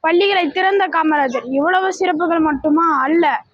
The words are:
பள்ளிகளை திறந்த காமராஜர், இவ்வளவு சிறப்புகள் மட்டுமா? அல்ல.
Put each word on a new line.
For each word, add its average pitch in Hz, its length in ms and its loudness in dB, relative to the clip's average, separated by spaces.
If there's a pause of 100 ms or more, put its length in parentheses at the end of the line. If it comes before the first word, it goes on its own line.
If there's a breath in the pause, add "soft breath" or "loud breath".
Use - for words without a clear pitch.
பள்ளிகளை 349 500 0
திறந்த 381 380 0
காமராஜர், 302 560 -2
இவ்வளவு 349 480 0
சிறப்புகள் 349 460 0
மட்டுமா? 311 640 0
அல்ல. 302 400 0 (120)